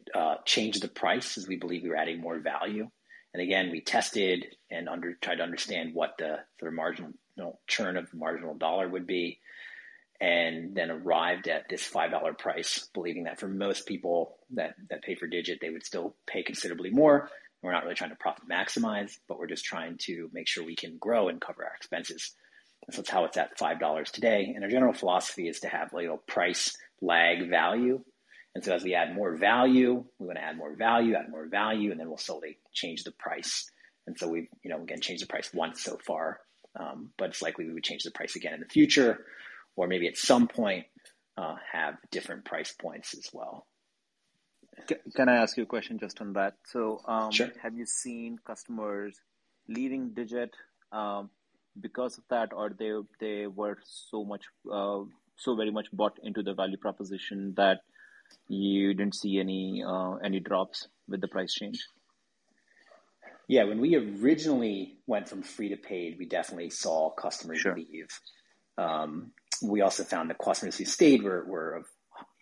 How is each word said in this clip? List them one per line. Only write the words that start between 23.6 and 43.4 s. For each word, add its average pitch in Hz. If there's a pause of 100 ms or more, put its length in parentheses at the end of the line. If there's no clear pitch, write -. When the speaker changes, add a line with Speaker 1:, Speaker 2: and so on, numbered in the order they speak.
Speaker 1:
dollars 78
today. 110
And 104
our 98
general 127
philosophy 90
is -
to 92
have, 80
you 87
know, 78
price - (240)
lag 87
value. 110 (520)
And -
so 95
as 87
we 90
add 85
more 87
value, 123 (120)
we 92
wanna 87
add 80
more 76
value, 113
add -
more 78
value, 104
and 82
then 80
we'll 78
slowly 78 (140)
change 82
the -
price. - (380)
And 80
so 85
we've, 82 (160)
you 90
know, 80
again, 80
changed 87
the -
price -
once 82
so 76
far, 82 (400)
um, 76
but 90
it's -
likely 82
we 82
would 82
change -
the 82
price -
again 78
in 80
the -
future, 143 (500)
or 90
maybe 90
at -
some 120
point, 101 (520)
uh, 80 (140)
have 78 (160)
different -
price -
points -
as -
well. - (1200)